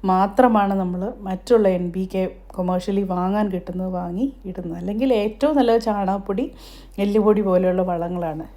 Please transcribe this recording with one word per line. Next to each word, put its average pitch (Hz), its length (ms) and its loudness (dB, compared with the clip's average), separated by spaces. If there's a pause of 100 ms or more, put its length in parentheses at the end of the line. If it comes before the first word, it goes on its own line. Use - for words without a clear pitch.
(140)
മാത്രമാണ് 202 600 4 (100)
നമ്മൾ 180 180 -4 (300)
മറ്റുള്ള 208 360 4 (120)
എൻ 180 60 -2 (120)
പി 185 80 -2 (100)
കെ 185 80 0 (360)
കൊമേഴ്ഷ്യലി 185 460 -2 (120)
വാങ്ങാൻ 196 280 0 (120)
കിട്ടുന്നത് 185 420 -6
വാങ്ങി 180 300 -4 (200)
ഇടുന്നത്. 170 320 -10
അല്ലെങ്കിൽ 214 280 -2 (160)
ഏറ്റവും 277 340 0
നല്ലത് 233 300 4
ചാണകപ്പൊടി, 202 580 -2 (560)
എല്ലുപൊടി 208 480 2
പോലെയുള്ള 185 320 2 (100)
വളങ്ങളാണ്. 170 640 -6